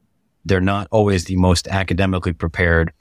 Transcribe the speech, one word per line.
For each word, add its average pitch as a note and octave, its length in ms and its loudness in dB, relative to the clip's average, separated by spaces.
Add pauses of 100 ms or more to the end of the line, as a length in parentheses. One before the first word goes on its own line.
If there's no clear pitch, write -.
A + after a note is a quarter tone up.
(440)
They're F#2 160 0
not G2 320 -2
always G2+ 320 2
the F#2 120 -6
most F2+ 300 2
academically F#2+ 680 -2
prepared, E2 680 0